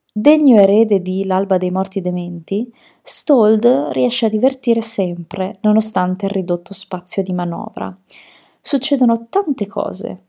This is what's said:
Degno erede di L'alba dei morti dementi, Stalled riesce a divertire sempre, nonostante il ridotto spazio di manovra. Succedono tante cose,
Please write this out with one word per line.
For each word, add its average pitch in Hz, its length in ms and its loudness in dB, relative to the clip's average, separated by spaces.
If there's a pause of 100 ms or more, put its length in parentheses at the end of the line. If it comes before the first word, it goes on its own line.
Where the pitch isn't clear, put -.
(100)
Degno 269 500 6
erede 202 400 4
di 185 240 -4
L'alba 190 340 0
dei 180 120 -2
morti 185 300 -4
dementi, 175 680 -6 (340)
Stalled 240 920 2
riesce 247 340 0
a - 20 2
divertire 226 520 0
sempre, 185 800 -4
nonostante 196 640 0
il 190 60 -2
ridotto 175 420 -4
spazio - 480 -4
di 185 100 -4
manovra. 180 640 -6 (640)
Succedono 233 680 0
tante 330 400 -2
cose, - 600 -6